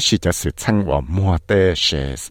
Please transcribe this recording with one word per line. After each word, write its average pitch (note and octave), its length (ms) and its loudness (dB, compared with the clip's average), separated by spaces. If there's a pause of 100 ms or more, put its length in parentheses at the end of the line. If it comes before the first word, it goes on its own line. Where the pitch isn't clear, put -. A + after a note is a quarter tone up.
(100)
thì A2 80 2
cho F2+ 140 2
sự - 180 -4
chăng G#2 360 0
của C#2+ 140 0
mua F2 460 0
tê F#2+ 300 4
sẽ, C#2 380 -2 (160)